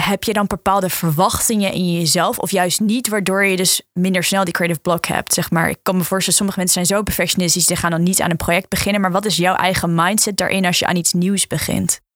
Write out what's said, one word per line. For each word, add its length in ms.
heb 220
je 100
dan 140
bepaalde 420
verwachtingen 840
in 220
jezelf 460
of 120
juist 280
niet, 280
waardoor 380
je 100
dus 260
minder 300
snel 200
die 100
creative 260
block 260
hebt, 280
zeg 180
maar? 180
Ik 120
kan 160
me 60
voorstellen, 340
sommige 220
mensen 260
zijn 120
zo 60
perfectionistisch, 600
die 120
gaan 140
dan 120
niet 180
aan 80
een 80
project 320
beginnen. 320
Maar 100
wat 140
is 120
jouw 180
eigen 400
mindset 420
daarin 280
als 140
je 60
aan 100
iets 180
nieuws 340
begint? 520